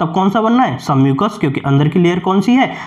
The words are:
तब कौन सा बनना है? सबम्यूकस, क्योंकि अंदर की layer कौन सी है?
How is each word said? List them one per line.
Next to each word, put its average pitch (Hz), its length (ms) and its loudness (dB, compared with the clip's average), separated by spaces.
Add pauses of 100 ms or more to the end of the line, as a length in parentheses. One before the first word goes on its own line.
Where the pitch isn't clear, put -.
तब 165 120 -4
कौन 190 180 0
सा 226 100 0
बनना 233 220 2
है? 139 160 -2
सबम्यूकस, 139 640 0
क्योंकि 139 200 -2
अंदर 139 280 2
की 175 100 0
layer 175 200 2
कौन 190 220 0
सी 214 120 0
है? 254 220 2 (120)